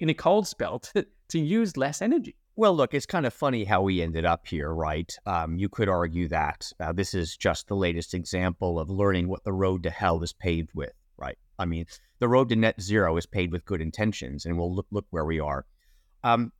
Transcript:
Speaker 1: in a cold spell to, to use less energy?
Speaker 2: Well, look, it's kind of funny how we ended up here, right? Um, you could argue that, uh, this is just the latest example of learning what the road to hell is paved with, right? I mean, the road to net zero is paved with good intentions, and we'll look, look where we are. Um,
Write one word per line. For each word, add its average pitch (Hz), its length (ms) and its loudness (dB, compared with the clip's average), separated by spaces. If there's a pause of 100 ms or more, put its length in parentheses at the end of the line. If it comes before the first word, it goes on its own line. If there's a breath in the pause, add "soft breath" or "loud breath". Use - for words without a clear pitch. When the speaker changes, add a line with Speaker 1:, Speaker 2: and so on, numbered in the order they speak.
Speaker 1:
in 160 100 0
a 151 40 2
cold 196 320 2
spell - 340 -6
to, - 260 -2 (220)
to 165 100 -2
use 185 380 0
less 139 260 -2
energy? 254 340 0 (200)
Speaker 2:
Well, 208 200 6
look, 139 180 2
it's 139 120 0
kind 160 200 0
of 117 80 -2
funny 123 300 0
how 95 180 4
we 95 180 4
ended 82 240 0
up 85 220 2
here, 78 260 -4
right? 80 400 -2 (140)
Um, 85 320 -2
you 98 100 0
could 104 200 0
argue 87 400 0
that, 76 500 -2
uh, 82 140 -4
this 90 200 -2
is 87 240 -2
just - 300 0
the 104 80 -4
latest 87 400 0
example 90 640 -2
of 80 100 -4
learning 95 380 2
what 92 160 -6
the 101 100 -4
road 95 300 0
to 85 80 -2
hell 85 320 0
is 85 100 -6
paved 82 400 -2
with, 71 200 -8 (260)
right? - 180 -10 (220)
I 95 60 -2
mean, 85 220 -4 (340 loud breath)
the 120 80 2
road 127 220 6
to 117 60 4
net 113 240 2
zero 95 360 2
is 85 100 -2
paved 90 240 -2
with 85 140 -4
good 87 160 -2
intentions, 80 640 -4
and 85 100 -2
we'll 87 160 -2
look, 92 200 -4
look 101 180 -4
where 80 140 -2
we 80 160 -2
are. 71 260 -4 (560)
Um, 117 380 2